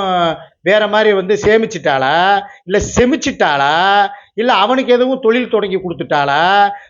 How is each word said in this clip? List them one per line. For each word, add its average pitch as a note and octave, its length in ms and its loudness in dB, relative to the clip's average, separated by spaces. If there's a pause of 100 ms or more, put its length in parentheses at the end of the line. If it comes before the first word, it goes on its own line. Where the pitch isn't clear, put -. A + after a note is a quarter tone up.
(640)
வேற G#3 240 2
மாதிரி G#3+ 260 2
வந்து F#3+ 300 0
சேமிச்சிட்டாளா, D#3 680 0 (500)
இல்ல F#3+ 140 -2 (100)
செமிச்சிட்டாளா, G3+ 840 0 (640)
இல்ல A#3 160 0 (120)
அவனுக்கு B3+ 300 0
எதுவும் B3+ 300 0
தொழில் A#3 300 0
தொடங்கி G3+ 260 -2
கொடுத்துட்டாளா, D3+ 600 -2 (500)